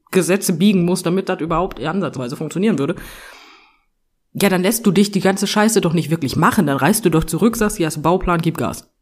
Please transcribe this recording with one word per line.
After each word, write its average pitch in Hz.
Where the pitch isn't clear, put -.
Gesetze 185
biegen 185
muss, 185
damit 180
das 185
überhaupt 170
ansatzweise 147
funktionieren 170
würde. 139
Ja, 196
dann 180
lässt 208
du 202
dich 202
die 196
ganze 190
Scheiße 214
doch 165
nicht 156
wirklich -
machen. 190
Dann 139
reist 151
du 175
doch 160
zurück, 190
sagst, 208
ja, 165
ist 151
ein 147
Bauplan, 175
gib 160
Gas. -